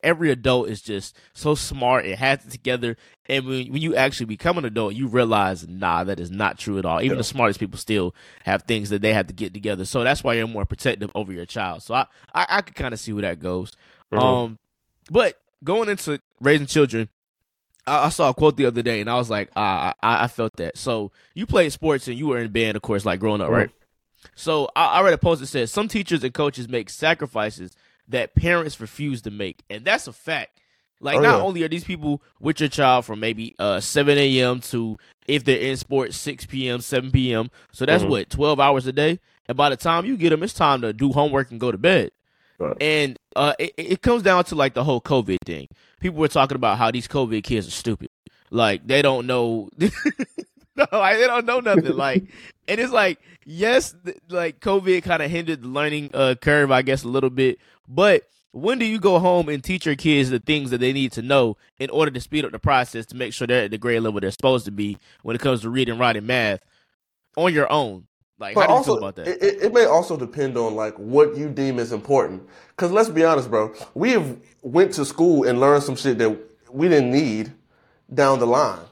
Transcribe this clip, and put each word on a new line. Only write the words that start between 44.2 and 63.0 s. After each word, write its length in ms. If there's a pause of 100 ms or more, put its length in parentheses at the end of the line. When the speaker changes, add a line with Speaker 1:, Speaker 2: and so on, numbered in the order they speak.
Speaker 1:
down 220
to, 100
like, 200
the 100
whole 160
covid 440
thing. 220 (340)
People 200
were 80
talking 280
about 220
how 120
these 180
covid 360
kids 220
are 60
stupid. 360 (420)
Like, 360
they 160
don't 240
know. 480
<laughs> 60 (920)
No, 180
like, 260
they 80
don't 180
know 160
nothing. 360
Like, 280 (220)
Speaker 2:
<laughs> 220
Speaker 1:
and 120
it's 120
like, 260 (260)
yes, 500 (100)
th-, 120 (140)
like, 300
covid 420
kinda 260
hindered 340
the 60
learning, 460
uh, 260
curve, 300
I 120
guess, 220
a 40
little 220
bit. 280 (280)
But 360 (300)
when 260
do 80
you 120
go 200
home 320
and 120
teach 220
your 120
kids 340
the 80
things 320
that 80
they 140
need 200
to 100
know 360 (200)
in 120
order 200
to 100
speed 260
up 60
the 60
process 480